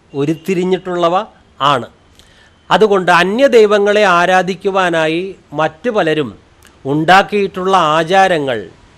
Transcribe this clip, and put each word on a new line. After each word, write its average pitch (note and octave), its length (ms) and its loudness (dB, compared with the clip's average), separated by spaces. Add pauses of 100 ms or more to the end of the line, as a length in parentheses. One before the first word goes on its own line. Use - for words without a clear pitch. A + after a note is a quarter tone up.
(120)
ഉരുത്തിരിഞ്ഞിട്ടുള്ളവ F3 1040 -4 (460)
ആണ്. C3+ 280 0 (840)
അതുകൊണ്ട് G3+ 420 2
അന്യദൈവങ്ങളെ G#3 1000 2
ആരാധിക്കുവാനായി F3 1120 0 (300)
മറ്റു D#3 380 -4
പലരും D#3 400 -2 (540)
ഉണ്ടാക്കിയിട്ടുള്ള F#3 920 0 (160)
ആചാരങ്ങൾ E3 640 0 (400)